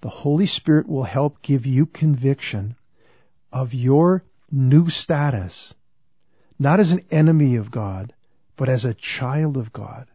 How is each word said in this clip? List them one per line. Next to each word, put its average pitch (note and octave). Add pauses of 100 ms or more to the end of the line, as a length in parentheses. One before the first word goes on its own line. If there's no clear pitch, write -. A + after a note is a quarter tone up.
The A2
Holy D3
Spirit D#3
will C3+
help C3+
give C3+
you C3+
conviction C3 (720)
of B2+
your D3 (260)
new C#3+
status, C#3+ (880)
not D3
as F3
an F3+
enemy D#3
of A2
God, G2+ (440)
but C3+
as B2+
a A#2+
child C#3
of A2+
God A2+